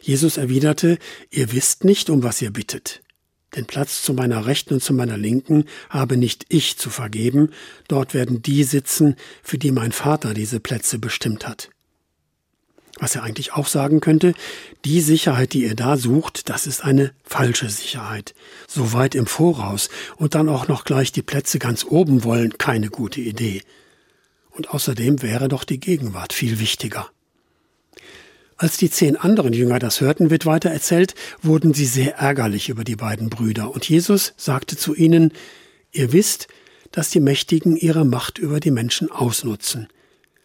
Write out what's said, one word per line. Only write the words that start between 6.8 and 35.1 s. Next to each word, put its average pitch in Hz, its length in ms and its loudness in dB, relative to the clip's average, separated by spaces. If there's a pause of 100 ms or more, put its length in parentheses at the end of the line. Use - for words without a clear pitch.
vergeben, 120 640 0 (340)
dort 135 240 0
werden 123 300 -2
die 143 220 2
sitzen, 139 520 2 (260)
für - 140 -6
die 135 140 0
mein 117 220 0
Vater 143 420 -2
diese 107 260 -4
Plätze - 380 -6
bestimmt 110 500 -6
hat.“ - 220 -16 (1300)
Was - 160 -4
er 120 80 -6
eigentlich 113 300 -10
auch 147 160 -2
sagen 147 320 2
könnte: 160 340 4 (500)
„Die 156 160 2
Sicherheit, 151 540 2
die 131 80 2
ihr 110 140 -2
da 127 200 0
sucht, 127 540 0
das - 160 -6
ist - 180 -8
eine 139 300 2 (100)
falsche 120 460 -2
Sicherheit. 104 640 -10 (320)
So 117 260 -2
weit 127 220 2
im 123 120 0
Voraus 113 640 0 (280)
und 151 180 -2
dann 156 160 4
auch 135 180 -2
noch 139 160 0
gleich 135 280 2
die 127 100 -4
Plätze - 360 -4
ganz 117 300 -2
oben 147 360 4
wollen, 117 340 0
keine 110 320 0
gute 113 320 -8
Idee. 107 400 -4 (880)
Und - 200 -12
außerdem 131 520 0
wäre 120 260 -2
doch 135 160 -2
die 135 160 -6
Gegenwart 117 540 -4
viel 113 240 -2
wichtiger.“ 107 500 -6 (1500)
Als - 200 0
die 175 100 4
zehn 165 300 2
anderen 135 340 2
Jünger 120 260 2
das 120 220 -2
hörten, 151 300 4
wird 160 160 2
weiter 160 240 2
erzählt, 170 440 2 (280)
wurden 156 320 4
sie 147 100 0
sehr 131 320 0
ärgerlich 127 540 0
über 110 140 -6
die 113 120 -6
beiden 110 320 -6
Brüder. 110 420 -4
Und - 160 -8
Jesus 170 520 2
sagte 139 400 -4
zu - 160 -4
ihnen: 165 400 6 (580)